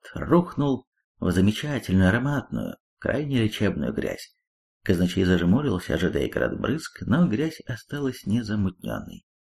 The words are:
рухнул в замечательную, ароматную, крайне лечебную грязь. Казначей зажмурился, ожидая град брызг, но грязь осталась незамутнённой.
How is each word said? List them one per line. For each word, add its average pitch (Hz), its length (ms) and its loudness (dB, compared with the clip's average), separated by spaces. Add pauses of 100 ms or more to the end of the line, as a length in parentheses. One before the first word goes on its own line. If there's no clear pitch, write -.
(140)
рухнул 143 760 2 (320)
в 90 120 0
замечательную, 95 800 2
ароматную, 120 640 -2 (240)
крайне 139 440 -2
лечебную 95 500 -2
грязь. - 440 -6 (460)
Казначей 90 400 2
зажмурился, 92 720 2
ожидая 90 340 0
град - 300 -2
брызг, - 420 -4
но 170 260 2
грязь 143 380 -2
осталась 135 600 -8
незамутнённой. 104 1000 -4 (340)